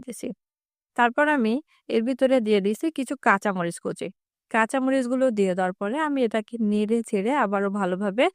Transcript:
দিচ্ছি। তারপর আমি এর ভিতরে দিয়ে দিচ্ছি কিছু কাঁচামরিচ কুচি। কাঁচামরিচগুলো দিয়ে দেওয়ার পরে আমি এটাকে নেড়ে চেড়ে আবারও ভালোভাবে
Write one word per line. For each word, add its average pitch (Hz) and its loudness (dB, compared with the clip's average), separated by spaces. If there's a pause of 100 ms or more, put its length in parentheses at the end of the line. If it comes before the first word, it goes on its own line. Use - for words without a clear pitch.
দিচ্ছি। - -10 (720)
তারপর 240 2 (120)
আমি 226 2 (400)
এর 226 2
ভিতরে 262 2 (100)
দিয়ে 208 4
দিচ্ছি 220 -2 (120)
কিছু 277 -4 (120)
কাঁচামরিচ 190 0
কুচি। - -6 (460)
কাঁচামরিচগুলো 262 0 (120)
দিয়ে 190 2
দেওয়ার 185 -2
পরে 208 -4 (120)
আমি 277 0
এটাকে 220 -4 (160)
নেড়ে 214 0 (120)
চেড়ে 214 0 (120)
আবারও 196 0 (100)
ভালোভাবে 196 0 (100)